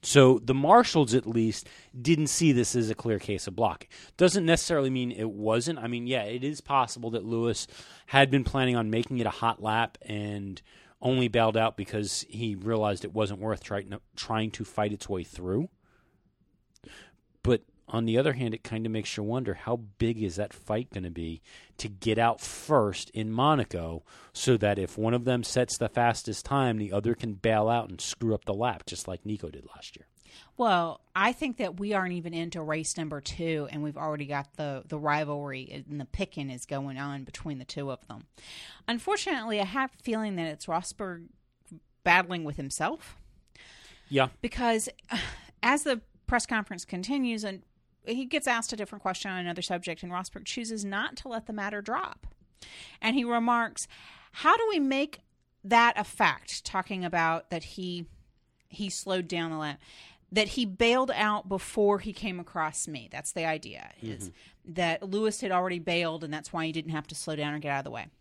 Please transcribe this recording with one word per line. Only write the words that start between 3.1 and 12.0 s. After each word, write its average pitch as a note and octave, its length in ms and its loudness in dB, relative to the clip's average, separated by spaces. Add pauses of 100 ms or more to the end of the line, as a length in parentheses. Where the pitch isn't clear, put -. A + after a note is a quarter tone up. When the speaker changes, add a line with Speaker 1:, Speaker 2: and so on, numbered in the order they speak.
Speaker 1:
case G2 300 -4
of F#2+ 80 -8
blocking. G#2+ 340 0 (280)
Doesn't F3+ 280 6
necessarily D#3+ 460 4
mean B2 200 0
it G#2+ 200 -4
wasn't. A#2 480 0
I A2+ 80 -6
mean, A#2+ 180 -4
yeah, B2 180 0
it A#2+ 200 -6
is D3 180 -6
possible B2 500 0
that G#2+ 140 -4
Lewis A#2 400 0 (420)
had C#3 220 8
been C3+ 140 4
planning B2+ 320 2
on A2 160 0
making A#2 260 0
it A#2 80 0
a G#2+ 60 0
hot A2+ 320 -2
lap A2 400 0
and G#2 580 -8 (400)
only B2+ 260 4
bailed A2+ 300 4
out A2+ 180 2
because G#2 540 -4